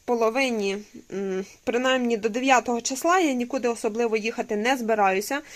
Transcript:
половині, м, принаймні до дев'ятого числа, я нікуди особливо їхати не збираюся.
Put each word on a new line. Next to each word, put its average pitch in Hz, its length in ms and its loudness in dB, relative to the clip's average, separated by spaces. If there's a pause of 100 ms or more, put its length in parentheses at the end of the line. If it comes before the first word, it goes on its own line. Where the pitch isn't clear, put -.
половині, 226 720 0 (340)
м, 196 320 -4 (200)
принаймні 247 520 2
до 214 120 -4
дев'ятого 240 520 2
числа, 330 380 0
я 320 140 2
нікуди 247 360 -2
особливо 226 480 -2
їхати 220 400 -4
не 240 200 0
збираюся. 214 640 0 (160)